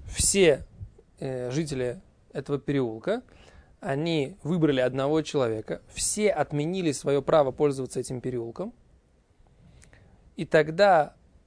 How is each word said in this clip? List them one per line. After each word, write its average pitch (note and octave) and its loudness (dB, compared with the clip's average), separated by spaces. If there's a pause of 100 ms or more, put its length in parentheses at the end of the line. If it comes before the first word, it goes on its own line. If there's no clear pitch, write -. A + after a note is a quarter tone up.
все, - 4 (520)
э, B2+ -6
жители C3 -4 (320)
этого C#3+ -6
переулка, C#3 -2 (600)
они D3 -2
выбрали D3 2
одного C3+ 0
человека, A#2+ -2
все - -2
отменили D#3 -2
своё C#3 0
право D3 4
пользоваться C3+ -2
этим B2 -6
переулком, B2 -8 (1600)
и E3+ -8
тогда D#3+ 4 (320)